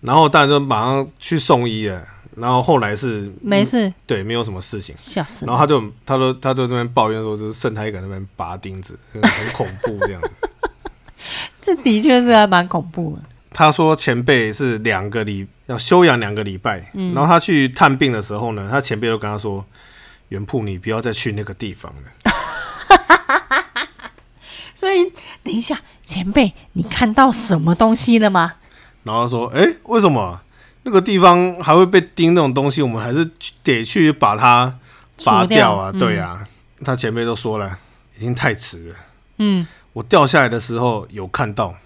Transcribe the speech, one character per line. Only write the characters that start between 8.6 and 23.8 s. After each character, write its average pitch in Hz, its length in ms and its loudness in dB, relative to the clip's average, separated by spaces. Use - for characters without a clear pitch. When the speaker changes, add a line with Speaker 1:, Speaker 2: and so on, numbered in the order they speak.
Speaker 1:
子， - 160 -16
很 107 100 -10
恐 - 140 -4
怖 220 180 -6
这 - 120 -4
样 180 80 -12
子。 - 100 -8
Speaker 2:
<laughs> - 680 -16
这 392 160 0
的 220 240 2
确 254 200 4
是 240 160 2
还 214 100 6
蛮 180 220 2
恐 175 220 -4
怖 160 260 -8
的。 - 60 -16
Speaker 1:
他 156 220 4
说 156 240 2
前 123 260 -2
辈 123 300 2
是 120 260 -2
两 104 320 -2
个 110 140 -4
礼-， 101 200 -6
要 123 100 -6
休 180 280 4
养 127 160 4
两 104 120 -4
个 104 120 -4
礼 98 120 -8
拜， 95 380 -6
Speaker 2:
嗯。 190 180 -6
Speaker 1:
然 131 80 0
后 147 80 2
他 170 120 6
去 147 280 2
探 135 300 2
病 135 140 2
的 110 100 -4
时 104 100 -8
候 113 200 -4
呢， 101 180 -8
他 135 100 0
前 127 200 -4
辈 117 80 -2
就 113 100 -2
跟 107 100 -8
他 104 80 -6
说 101 280 -8
：“元 98 160 -8
铺， 117 180 -4
你 98 160 -6
不 101 120 -8
要 110 120 -4
再 117 100 -4
去 107 200 -4
那 104 100 -6
个 101 100 -12
地 95 220 -10
方 - 220 -18
了。” - 360 -6
Speaker 2:
<laughs> - 1700 -2